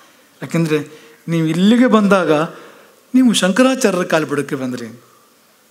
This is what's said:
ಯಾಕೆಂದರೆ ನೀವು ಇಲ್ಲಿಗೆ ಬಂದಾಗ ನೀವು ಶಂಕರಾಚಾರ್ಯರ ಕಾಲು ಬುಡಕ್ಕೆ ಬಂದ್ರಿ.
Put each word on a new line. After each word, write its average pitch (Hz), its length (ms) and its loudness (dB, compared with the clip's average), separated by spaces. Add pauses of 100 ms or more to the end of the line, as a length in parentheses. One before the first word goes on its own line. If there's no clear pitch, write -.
(420)
ಯಾಕೆಂದರೆ 151 580 -4 (280)
ನೀವು 165 200 -2
ಇಲ್ಲಿಗೆ 202 380 2
ಬಂದಾಗ 196 460 2 (840)
ನೀವು 254 200 4
ಶಂಕರಾಚಾರ್ಯರ 190 680 0
ಕಾಲು 165 220 -2
ಬುಡಕ್ಕೆ 143 300 -6
ಬಂದ್ರಿ. 123 460 -10 (680)